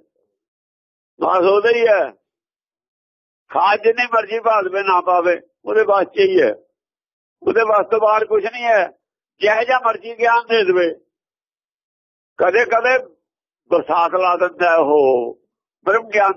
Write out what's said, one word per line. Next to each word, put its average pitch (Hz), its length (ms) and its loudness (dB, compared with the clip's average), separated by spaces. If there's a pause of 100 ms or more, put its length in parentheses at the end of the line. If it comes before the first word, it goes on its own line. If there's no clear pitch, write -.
(1200)
ਬਸ 175 240 0
ਉਹਦਾ 208 240 2
ਹੀ 233 180 2
ਹੈ। 165 260 0 (1400)
ਖਾਦ 190 340 0
ਜਿੰਨੀ 233 300 0
ਮਰਜ਼ੀ 220 260 -2
ਪਾ 220 220 0
ਦੇਵੇ, 190 220 -4
ਨਾ 185 180 0
ਪਾਵੇ, 175 400 0 (240)
ਉਹਦੇ 214 180 -2
ਵਾਸਤੇ 196 400 0
ਹੀ 190 180 2
ਹੈ। 123 140 0 (880)
ਉਹਦੇ 220 180 0
ਵਾਸਤੇ 214 380 0
ਬਾਹਰ 214 260 0
ਕੁਛ 214 260 -2
ਨਹੀਂ 240 120 -14
ਹੈ। 214 240 0 (520)
ਜਿਹੋ 214 240 0
ਜਿਹਾ 254 160 0
ਮਰਜ਼ੀ 226 400 -6
ਗਿਆਨ 233 300 0
ਦੇ 226 140 0
ਦੇਵੇ, 180 300 0 (1400)
ਕਦੇ 190 280 2
ਕਦੇ 233 320 0 (720)
ਬਰਸਾਤ 170 460 0
ਲਾ 185 200 0
ਦਿੰਦਾ 170 400 0
ਉਹ, 135 640 2 (440)
ਬ੍ਰਹਮ 226 220 -2
ਗਿਆਨ 202 300 0